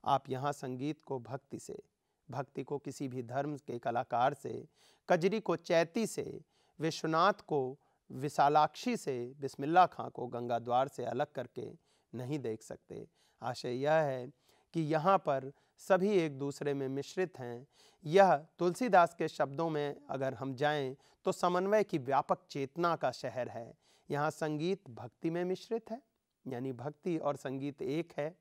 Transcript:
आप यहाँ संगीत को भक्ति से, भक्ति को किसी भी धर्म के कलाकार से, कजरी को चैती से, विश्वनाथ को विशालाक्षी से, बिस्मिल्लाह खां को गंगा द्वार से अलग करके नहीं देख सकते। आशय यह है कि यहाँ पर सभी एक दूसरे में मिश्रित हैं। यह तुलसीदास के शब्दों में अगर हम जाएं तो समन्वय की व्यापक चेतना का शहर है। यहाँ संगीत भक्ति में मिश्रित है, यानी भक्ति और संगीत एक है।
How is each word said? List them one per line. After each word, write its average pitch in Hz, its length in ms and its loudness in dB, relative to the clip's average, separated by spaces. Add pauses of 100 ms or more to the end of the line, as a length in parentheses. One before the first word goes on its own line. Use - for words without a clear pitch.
आप 135 240 0
यहाँ 131 220 -2
संगीत 135 500 -6
को 135 180 -8
भक्ति 120 400 -12
से, - 240 -14 (480)
भक्ति 135 320 -8
को 143 140 -6
किसी 139 300 -8
भी 127 160 -8
धर्म 139 340 -4
के 120 220 -10
कलाकार 123 540 0
से, - 340 -10 (420)
कजरी 180 300 4
को 175 160 0
चैती 170 520 2
से, - 340 -8 (380)
विश्वनाथ 160 540 2
को 139 460 -4 (320)
विशालाक्षी 151 840 4
से, 127 420 -4
बिस्मिल्लाह 147 460 4
खां 120 240 -6
को 120 180 -8
गंगा 120 320 -2
द्वार 123 280 2
से 123 180 -8
अलग 127 260 -2
करके 120 420 -10 (420)
नहीं 127 240 -6
देख 113 220 -6
सकते। - 460 -14 (340)
आशय 123 300 -6
यह 139 220 0
है 139 400 0 (400)
कि 165 80 -2
यहाँ 156 360 2
पर 135 340 -2 (260)
सभी 190 320 4
एक 160 300 2
दूसरे 143 340 -2
में 139 140 -2
मिश्रित 139 520 -4
हैं। 120 280 -10 (380)
यह 170 320 8
तुलसीदास 175 760 4
के 160 140 -2
शब्दों 151 420 0
में 147 260 -2 (140)
अगर 135 240 -2
हम 135 220 -6
जाएं 139 400 0 (300)
तो 190 60 2
समन्वय 190 520 2
की 180 140 -2
व्यापक 135 400 0 (120)
चेतना 165 460 0
का 135 160 0
शहर 120 380 -6
है। 117 240 -12 (380)
यहाँ 147 200 0
संगीत 160 580 -4
भक्ति 117 400 -8
में 170 140 -2
मिश्रित 185 480 -4
है, 247 100 -8 (460)
यानी 131 260 -4
भक्ति 147 440 -4
और 143 180 0
संगीत 139 460 -6
एक 160 360 -4
है। 160 240 -6